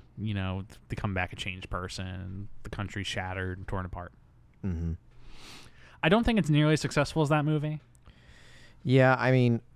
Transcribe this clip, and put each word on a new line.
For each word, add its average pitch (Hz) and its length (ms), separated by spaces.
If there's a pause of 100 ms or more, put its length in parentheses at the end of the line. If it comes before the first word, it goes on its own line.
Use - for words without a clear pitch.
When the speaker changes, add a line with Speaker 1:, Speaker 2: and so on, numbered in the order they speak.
(180)
Speaker 1:
you 104 160
know, 95 300 (240)
they 110 80
come 101 180
back 90 180
a 101 40
changed 92 340
person, 92 380
and 95 400 (160)
the 107 60
country's 98 360
shattered 92 520
and 95 100
torn 92 180
apart. 87 260 (520)
Speaker 2:
Mm-hmm. 82 300 (1080)
Speaker 1:
I 160 60
don't 226 160
think 226 160
it's 156 100
nearly 151 220
as 151 80
successful 151 420
as 143 60
that 151 160
movie. 151 340 (1040)
Speaker 2:
Yeah, 131 340
I 123 140
mean, 123 300 (160)